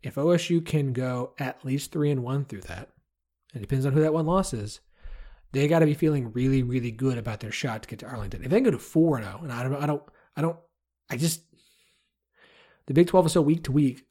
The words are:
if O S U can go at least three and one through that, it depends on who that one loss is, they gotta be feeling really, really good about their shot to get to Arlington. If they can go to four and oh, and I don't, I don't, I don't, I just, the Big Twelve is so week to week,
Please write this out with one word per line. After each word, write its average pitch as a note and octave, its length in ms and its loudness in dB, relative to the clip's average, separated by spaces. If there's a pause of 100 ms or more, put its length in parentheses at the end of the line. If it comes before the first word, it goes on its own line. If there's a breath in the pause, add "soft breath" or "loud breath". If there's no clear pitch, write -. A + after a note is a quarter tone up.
if - 160 -10
O D#3 140 2
S E3+ 180 2
U E3+ 100 2
can D3+ 320 0
go B2+ 480 -4
at C3 240 -8
least C#3 300 -4
three D3 180 0
and C3 120 -2
one C3+ 200 -4
through G#2+ 180 -12
that, - 280 -12 (640)
it A#2+ 60 -12
depends C3 260 -2
on C3+ 80 0
who D#3 80 4
that D#3 120 2
one D#3+ 120 0
loss F3+ 280 0
is, G#2+ 280 -8 (720 soft breath)
they C#3+ 160 2
gotta E3 160 6
be D3+ 80 4
feeling C#3+ 400 0
really, C3 300 2
really A#2+ 280 -2
good B2 260 -2
about A2 220 -6
their A2 120 -10
shot A2+ 320 -6
to - 40 -18
get G#2 120 -14
to - 80 -14
Arlington. G#2 360 -10
If B2 60 -6
they G3 80 4
can C4+ 80 4
go A3+ 60 6
to A#2+ 80 0
four D#3+ 360 4
and A2 100 -4
oh, F#2+ 180 -12
and C3 100 -8
I A#2+ 100 -6
don't, C3 120 -2
I C#3+ 100 -2
don't, C#3+ 180 -2 (320 soft breath)
I C#3+ 60 -4
don't, E3 160 -2 (520)
I - 60 -8
just, D#3+ 280 -2 (1400 soft breath)
the C#3 60 -4
Big F3 140 6
Twelve F3+ 180 4
is D#3 60 0
so E3+ 100 4
week D#3+ 240 2
to C3+ 60 -2
week, C3+ 400 2